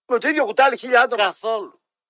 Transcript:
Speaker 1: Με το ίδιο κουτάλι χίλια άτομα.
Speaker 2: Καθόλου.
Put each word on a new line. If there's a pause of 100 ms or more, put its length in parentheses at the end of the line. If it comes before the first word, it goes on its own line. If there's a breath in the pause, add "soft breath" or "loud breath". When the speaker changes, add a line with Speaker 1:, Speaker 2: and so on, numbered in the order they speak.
Speaker 1:
Με
το
ίδιο
κουτάλι
χίλια
άτομα.
Speaker 2:
Καθόλου. (300)